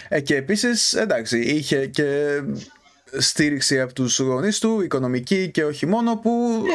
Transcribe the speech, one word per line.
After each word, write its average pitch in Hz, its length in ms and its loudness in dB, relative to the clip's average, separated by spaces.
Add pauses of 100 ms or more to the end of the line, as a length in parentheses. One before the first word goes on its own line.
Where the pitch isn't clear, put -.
Ε, 156 120 0
και 143 160 2
επίσης, 190 560 0
εντάξει, 117 480 0
είχε 139 460 0
και 143 540 0 (800)
στήριξη 143 600 2
από 127 120 -4
τους 127 260 -2
γονείς 135 400 0
του, 226 220 0
οικονομική 143 680 0
και 156 140 0
όχι 147 220 -2
μόνο, 226 300 2
που 233 460 0 (120)